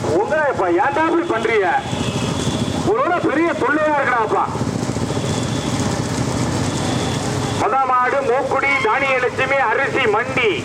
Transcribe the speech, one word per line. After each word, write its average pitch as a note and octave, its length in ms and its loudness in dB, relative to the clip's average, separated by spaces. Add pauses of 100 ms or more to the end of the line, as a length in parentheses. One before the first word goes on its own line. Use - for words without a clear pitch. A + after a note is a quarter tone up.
போங்க, F3 280 0 (200)
இப்ப F#3 160 0 (140)
ஏன்டா C#4+ 260 2
இப்படி E4+ 240 0
பண்றீங்க? A3 360 0 (1200)
ஒருவேளை G4 360 2
பெரிய D#4+ 240 2 (100)
தொல்லையா D4+ 380 2
இருக்கடாப்பா. A#3 440 0 (3250)
மொத - 160 0 (140)
மாடு B3 360 4
மூக்குடி C4+ 460 2 (140)
தானியலட்சுமி C4+ 720 0 (100)
அரிசி C4 340 0 (120)
மண்டி. A3 360 0 (140)